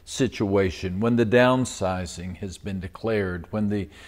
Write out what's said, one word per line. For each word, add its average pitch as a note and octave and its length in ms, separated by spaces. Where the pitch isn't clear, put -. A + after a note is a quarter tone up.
situation, G2 960
when A#2 160
the A#2 100
downsizing F#2+ 1080
has F#2+ 220
been G2 200
declared, F#2 720
when G#2+ 200
the G2+ 180